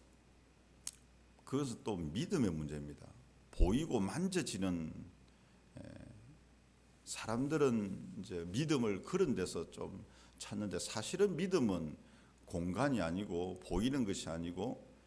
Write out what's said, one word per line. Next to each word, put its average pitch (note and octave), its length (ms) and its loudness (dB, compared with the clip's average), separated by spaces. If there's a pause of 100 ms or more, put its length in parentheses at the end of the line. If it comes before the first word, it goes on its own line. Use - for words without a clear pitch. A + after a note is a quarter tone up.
(1400)
그것은 C3 400 -2
또 G#2+ 140 0
믿음의 G2+ 540 2
문제입니다. D2 540 -6 (460)
보이고 F#3 480 4
만져지는, F#2+ 920 0 (880)
에, - 20 -14 (1200)
사람들은 A#2+ 1160 2
이제 F2+ 280 -4
믿음을 A#2+ 560 2
그런 F3+ 320 2
데서 F2 360 -2
좀 F#2 340 -8 (320)
찾는데, F#2 420 -4
사실은 F3 560 0
믿음은 A2+ 640 2 (480)
공간이 F#2+ 560 0
아니고 F2+ 640 -2
보이는 A2+ 400 2
것이 F#2+ 240 -4
아니고, F2 580 -4 (180)